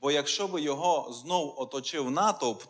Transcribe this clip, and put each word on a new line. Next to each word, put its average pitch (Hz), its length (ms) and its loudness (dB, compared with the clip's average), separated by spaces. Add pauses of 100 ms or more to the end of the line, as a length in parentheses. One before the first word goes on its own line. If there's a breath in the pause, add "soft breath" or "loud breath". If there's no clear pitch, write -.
Бо 139 100 0
якщо 147 380 2
би 180 140 -2
Його 151 500 2
знов 143 440 -2
оточив 131 540 -4
натовп, 147 600 2